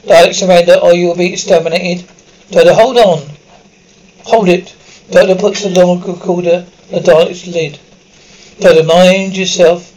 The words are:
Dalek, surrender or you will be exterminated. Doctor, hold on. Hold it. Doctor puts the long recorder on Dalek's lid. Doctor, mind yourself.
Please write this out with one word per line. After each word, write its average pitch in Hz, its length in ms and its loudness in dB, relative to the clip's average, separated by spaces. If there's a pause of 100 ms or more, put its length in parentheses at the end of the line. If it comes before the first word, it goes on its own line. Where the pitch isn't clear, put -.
Dalek, 175 300 0
surrender 180 420 2
or 175 180 2
you 175 140 0
will 170 80 -2
be 180 160 -4
exterminated. 175 760 -4 (420)
Doctor, 170 240 2
hold 233 240 2
on. 175 260 2 (1000)
Hold 214 240 0
it. 180 260 -2 (360)
Doctor 185 240 4
puts 196 280 -4
the 196 60 -4
long 180 320 0
recorder 175 640 -4 (280)
on 175 60 -4
Dalek's 175 480 0
lid. 160 320 -8 (800)
Doctor, 180 240 4
mind 185 520 0
yourself. 175 600 -2